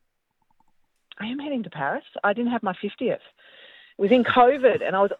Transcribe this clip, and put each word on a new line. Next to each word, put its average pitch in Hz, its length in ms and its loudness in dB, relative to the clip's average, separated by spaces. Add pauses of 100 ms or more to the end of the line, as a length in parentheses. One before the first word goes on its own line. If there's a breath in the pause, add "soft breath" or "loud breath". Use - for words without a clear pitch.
(1200)
I 202 80 -10
am 262 120 -8
heading 277 240 -6
to 170 60 -14
Paris. 151 360 -6 (180)
I 208 80 2
didn't 240 200 -2
have 233 120 -4
my 190 180 -4
fiftieth. - 380 -6 (760 loud breath)
It - 40 -6
was 196 80 2
in 247 140 6
covid, 247 640 4
and 185 100 -2
I 190 60 2
was 196 180 2